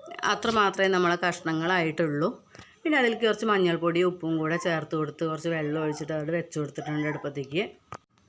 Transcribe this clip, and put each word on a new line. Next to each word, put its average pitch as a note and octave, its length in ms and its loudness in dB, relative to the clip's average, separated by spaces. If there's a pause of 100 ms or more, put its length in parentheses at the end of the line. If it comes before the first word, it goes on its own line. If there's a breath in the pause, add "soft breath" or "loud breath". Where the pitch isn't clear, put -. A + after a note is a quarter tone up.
(320)
അത്ര G3+ 260 -2
മാത്രമേ F#3+ 360 4
നമ്മളെ F3+ 300 4
കഷ്ണങ്ങളായിട്ടുള്ളൂ. E3 1040 0 (540 loud breath)
പിന്നെ D4+ 180 2
അതിലേക്ക് A#3 280 2
കുറച്ച് G#3+ 220 0
മഞ്ഞൾപ്പൊടി E3+ 500 4 (100)
ഉപ്പും D#3+ 300 -2
കൂടെ D#3 160 0 (100)
ചേർത്ത് D#3+ 340 -2
കൊടുത്ത് D3 300 -4
കുറച്ച് D#3+ 260 -4
വെള്ളം D3+ 260 -2
ഒഴിച്ചിട്ട് D#3 360 -4
അവിടെ D3+ 200 -4
വെച്ച് E3 220 -8
കൊടുത്തിട്ടുണ്ട് D3+ 500 -4
അടുപ്പത്തേക്ക്. C#3+ 520 -6 (680)